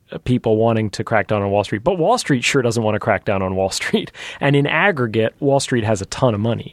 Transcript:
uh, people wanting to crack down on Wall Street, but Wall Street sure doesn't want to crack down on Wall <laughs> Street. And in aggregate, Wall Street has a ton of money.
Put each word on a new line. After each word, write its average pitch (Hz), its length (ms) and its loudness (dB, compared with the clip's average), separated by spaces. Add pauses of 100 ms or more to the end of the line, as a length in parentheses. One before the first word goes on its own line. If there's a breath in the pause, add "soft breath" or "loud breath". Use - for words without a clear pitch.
(120)
uh, - 60 -8
people 117 400 2
wanting 110 320 2
to - 120 -8
crack 104 240 0
down 104 160 0
on 101 80 -2
Wall 101 140 2
Street, 107 180 -6
but 180 160 0
Wall 202 200 2
Street 127 260 0
sure 139 180 2
doesn't 117 220 0
want 107 100 0
to 101 60 -2
crack 101 240 0
down 98 180 -2
on 92 140 -2
Wall 95 140 0
<laughs> - 0 -
Street. - 420 -4 (260 loud breath)
And 143 160 2
in 143 100 4
aggregate, 127 760 0
Wall 139 180 2
Street 127 240 -2
has 110 180 0
a 95 60 -8
ton - 260 0
of 101 80 -2
money. 110 320 -4